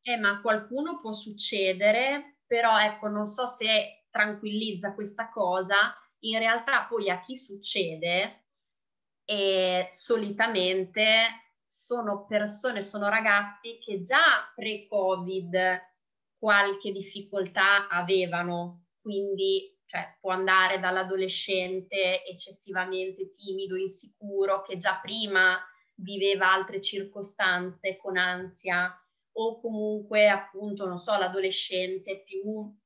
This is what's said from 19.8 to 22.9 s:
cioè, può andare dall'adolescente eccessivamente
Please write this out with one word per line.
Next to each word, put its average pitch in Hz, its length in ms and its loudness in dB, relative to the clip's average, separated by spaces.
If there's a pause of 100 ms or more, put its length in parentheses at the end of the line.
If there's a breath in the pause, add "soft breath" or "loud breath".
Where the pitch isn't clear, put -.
cioè, 170 340 -10
può 190 120 -4
andare 190 480 4
dall'adolescente 185 1500 -2
eccessivamente 185 1040 -6